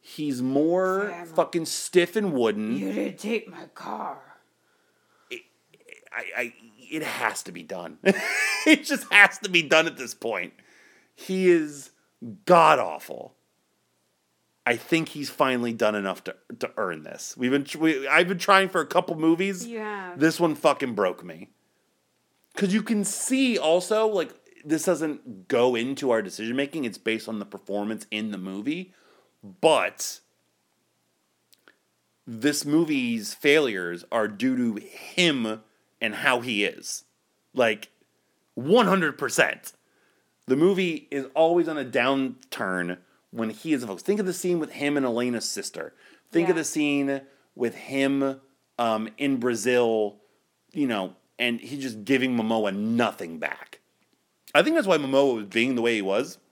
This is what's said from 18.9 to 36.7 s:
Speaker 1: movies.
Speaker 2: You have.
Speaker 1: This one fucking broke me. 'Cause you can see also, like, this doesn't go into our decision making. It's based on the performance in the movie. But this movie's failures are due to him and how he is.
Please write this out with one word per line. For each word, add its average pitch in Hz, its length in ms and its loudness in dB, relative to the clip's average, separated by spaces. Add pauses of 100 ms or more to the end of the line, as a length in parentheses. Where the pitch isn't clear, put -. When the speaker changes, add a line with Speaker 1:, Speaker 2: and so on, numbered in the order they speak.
Speaker 1:
movies. 175 480 0
Speaker 2:
You 233 140 -10
have. 196 400 -10
Speaker 1:
This 160 200 2
one 165 140 2
fucking 143 400 0
broke 92 300 0
me. 87 260 -16 (1080)
'Cause 190 160 0
you 214 120 2
can 214 200 0
see 254 540 0
also, 180 500 2
like, 185 240 -2 (320)
this 151 220 -2
doesn't 143 600 -2
go 123 280 4
into 127 360 -2
our 113 100 2
decision 107 340 -6
making. 139 300 -4
It's 107 140 -8
based 110 280 -4
on 110 120 -8
the 98 60 -8
performance 104 680 -6
in 107 180 -4
the 98 80 -8
movie. 104 560 -8 (500)
But 101 760 0 (2000)
this 135 400 -2
movie's 135 680 0
failures 101 800 0
are 110 160 0
due 113 280 -2
to 117 300 -2
him 123 760 -2 (380)
and 110 160 -4
how 123 260 2
he 113 220 -2
is. - 400 -6 (500)